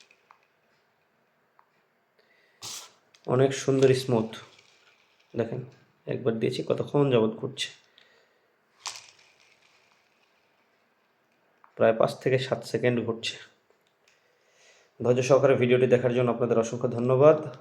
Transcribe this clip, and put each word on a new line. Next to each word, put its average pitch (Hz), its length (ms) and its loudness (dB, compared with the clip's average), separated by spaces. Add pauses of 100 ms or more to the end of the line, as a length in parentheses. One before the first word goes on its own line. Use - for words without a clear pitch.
(3250)
অনেক 131 260 2
সুন্দর 135 400 2
স্মুথ। 113 360 -2 (1040)
দেখেন 117 260 -6 (480)
একবার 117 320 -4
দিয়েছি, 127 300 -4
কতক্ষণ 139 420 0
যাবত 110 280 2
ঘুরছে, - 300 -8 (4000)
প্রায় 113 240 4
পাঁচ - 120 4 (120)
থেকে 127 160 0
সাত 117 200 -4 (120)
সেকেন্ড 120 340 0
ঘুরছে। 110 300 -8 (1700)
ধৈর্য 123 200 2
সহকারে 131 320 4
ভিডিওটি 123 320 4
দেখার 120 280 2
জন্য 123 160 0
আপনাদের 117 280 -2
অসংখ্য 120 280 -4
ধন্যবাদ। 127 500 4 (240)